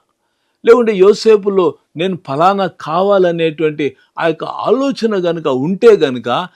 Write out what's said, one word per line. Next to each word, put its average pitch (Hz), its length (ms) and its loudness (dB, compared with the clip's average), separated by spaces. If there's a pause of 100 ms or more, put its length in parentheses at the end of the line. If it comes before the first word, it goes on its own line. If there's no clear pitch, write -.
(640)
లేకుంటే 233 280 4
యోసేపులో 196 800 2 (200)
నేను 175 220 -4 (100)
ఫలానా 180 400 0
కావాలనేటువంటి 165 1300 -2 (240)
ఆ 160 80 0
యొక్క 160 160 -4
ఆలోచన 226 720 -4
గనుక 170 320 -4
ఉంటే 170 440 2
గనుక, 127 380 0 (260)